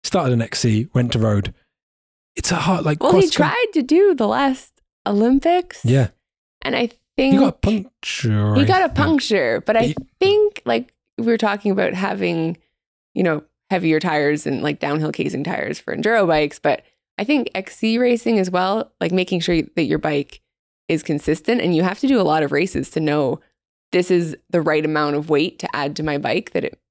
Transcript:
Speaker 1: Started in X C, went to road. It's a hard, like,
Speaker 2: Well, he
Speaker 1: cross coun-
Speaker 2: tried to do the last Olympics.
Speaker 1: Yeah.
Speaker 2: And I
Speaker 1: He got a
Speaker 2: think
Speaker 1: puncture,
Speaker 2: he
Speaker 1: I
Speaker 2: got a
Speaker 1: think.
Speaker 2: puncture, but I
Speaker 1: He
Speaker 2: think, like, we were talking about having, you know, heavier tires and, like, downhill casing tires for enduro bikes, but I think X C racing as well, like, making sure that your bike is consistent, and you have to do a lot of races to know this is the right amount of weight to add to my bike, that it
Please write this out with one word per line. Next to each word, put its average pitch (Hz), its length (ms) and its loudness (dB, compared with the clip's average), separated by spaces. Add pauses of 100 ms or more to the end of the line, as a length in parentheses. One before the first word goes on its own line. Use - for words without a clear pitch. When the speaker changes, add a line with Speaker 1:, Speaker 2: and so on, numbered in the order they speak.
Speaker 1:
Started 147 300 0
in 117 100 2
X - 180 -6
C, 113 320 2
went 120 200 0
to 120 60 -2
road. 104 360 0 (840)
It's - 160 -2
a 175 40 0
hard, 160 280 0
like, 151 180 0
Speaker 2:
Well, 302 100 4
he 381 100 6
Speaker 1:
cross 311 140 2
coun- 294 120 4
Speaker 2:
tried 480 260 0
to 302 80 0
do 349 320 4
the 226 140 0
last 262 440 -2 (340)
Olympics. 269 800 0
Speaker 1:
Yeah. 123 240 4 (540)
Speaker 2:
And 262 140 -4
I 240 140 -2 (260)
Speaker 1:
He 269 200 4
got 269 180 4
a - 120 -20
Speaker 2:
think 202 200 0
Speaker 1:
puncture, 104 720 -2
Speaker 2:
he 269 60 4
Speaker 1:
I - 20 4
Speaker 2:
got 381 180 4
a 320 60 2
Speaker 1:
think. - 80 -6
Speaker 2:
puncture, 226 680 0
but 220 120 0
I 226 80 4
Speaker 1:
He - 120 -2 (240)
Speaker 2:
think, 415 440 2
like, 240 280 -4 (240)
we 226 100 -4
were 233 120 2
talking 208 320 0
about 190 240 0
having, 180 600 -2 (580)
you - 80 0
know, 156 220 0 (260)
heavier 160 300 2
tires 151 460 0
and, 139 160 -2
like, 147 180 -4
downhill 151 320 -2
casing - 320 -4
tires - 340 -6
for - 180 -8
enduro 220 300 0
bikes, 151 320 0
but - 240 -2 (360)
I 208 60 -6
think 262 300 0
X 196 220 -10
C 226 220 -2
racing 233 420 2
as 185 100 -2
well, 185 500 -2
like, 185 120 -2
making 185 280 -2
sure 170 220 0
that - 220 -4
your 156 140 0
bike 147 420 -4 (480)
is 160 140 -2
consistent, 151 580 -2
and 175 140 0
you 160 100 2
have 185 160 -2
to 269 80 0
do 262 120 4
a - 20 2
lot 156 200 2
of 139 100 -2
races 147 380 -2
to 156 100 -4
know 147 400 0 (520)
this 180 180 0
is 175 260 2 (140)
the 175 100 2
right 156 240 0
amount 151 300 0
of 151 160 -4
weight 151 300 0
to - 160 -6
add 147 200 -4
to 156 60 -4
my 147 160 -2
bike, 147 320 -4
that 170 140 -4
it - 160 -10 (100)